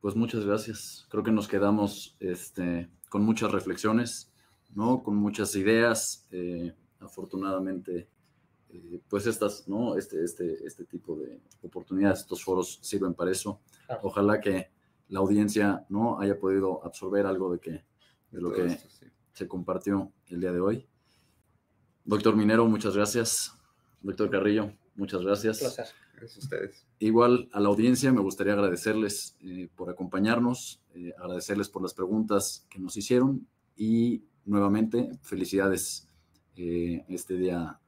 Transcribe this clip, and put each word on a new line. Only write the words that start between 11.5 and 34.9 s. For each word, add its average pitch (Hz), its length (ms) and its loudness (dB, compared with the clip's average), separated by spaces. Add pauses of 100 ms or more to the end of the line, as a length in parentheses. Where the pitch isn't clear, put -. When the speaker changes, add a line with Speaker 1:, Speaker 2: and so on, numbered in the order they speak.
Speaker 1:
oportunidades, 92 580 0
estos - 240 -10
foros 92 380 -2
sirven 95 320 -2
para 87 180 0
eso. 98 280 -6 (260)
Speaker 2:
Claro. 113 180 -8
Speaker 1:
Ojalá 104 360 2
que 92 300 -2 (380)
la 95 120 -4
audiencia, 104 680 4
¿no? 110 320 0
haya 101 180 0
podido 95 460 0
absorber 98 420 -2
algo 95 260 0
de 87 80 -4
que, 82 100 -10 (600)
de 87 100 -10
lo 87 100 -2
Speaker 3:
Todo - 40 -4
Speaker 1:
que 90 120 0
Speaker 3:
esto, 85 240 -4
sí. - 160 -20 (260)
Speaker 1:
se - 160 -10
compartió 92 640 -4 (160)
el 87 120 -8
día 90 120 -2
de 87 80 0
hoy. 110 260 0 (1200)
Doctor 104 320 4
Minero, 110 300 6
muchas 104 300 2
gracias. 110 560 0 (500)
Doctor 98 280 -2
Carrillo, 104 420 2 (220)
muchas 98 280 -4
gracias. 101 400 0
Speaker 2:
Un 135 120 -2
placer. 113 120 -8 (300)
Speaker 3:
Gracias - 200 -20
a - 40 -20
ustedes. - 460 -8 (120)
Speaker 1:
Igual 117 540 6
a 104 80 -2
la 104 80 6
audiencia 123 440 4
me 117 80 6
gustaría 98 340 0
agradecerles, 101 880 0
eh, 90 340 -12
por 90 140 -8
acompañarnos, 110 880 0 (140)
eh, 87 240 -12
agradecerles 90 500 -4
por 92 140 -8
las 90 100 -6
preguntas 101 760 -2
que - 80 -18
nos 92 180 -10
hicieron 127 500 2 (300)
y 117 460 2 (240)
nuevamente 107 640 2 (120)